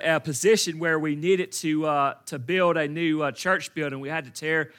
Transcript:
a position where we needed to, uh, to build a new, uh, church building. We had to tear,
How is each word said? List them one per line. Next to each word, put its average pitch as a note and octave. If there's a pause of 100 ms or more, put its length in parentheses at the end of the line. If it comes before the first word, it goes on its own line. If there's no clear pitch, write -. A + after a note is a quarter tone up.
a D#3+
position E3+
where E3
we D3+
needed F3+
to, D#3
uh, C#3+ (120)
to D3+
build E3+
a D#3
new, D#3
uh, C#3
church -
building. C#3
We C#3
had D#3
to B2
tear, D#3